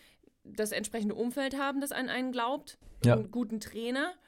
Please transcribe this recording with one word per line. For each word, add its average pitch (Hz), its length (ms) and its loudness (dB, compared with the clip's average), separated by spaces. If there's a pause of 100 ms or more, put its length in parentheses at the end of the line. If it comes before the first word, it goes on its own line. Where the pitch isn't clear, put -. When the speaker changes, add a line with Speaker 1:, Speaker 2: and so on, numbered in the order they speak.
(440)
Speaker 1:
das 214 280 -2
entsprechende 214 440 -2
Umfeld 262 420 0
haben, 277 220 0
das 285 120 -2
an 254 180 -2
einen 254 220 0
glaubt, 254 460 -2 (280)
Speaker 2:
Ja. - 80 10
Speaker 1:
einen 220 180 2
guten 226 280 -2
Trainer, 247 540 -2 (140)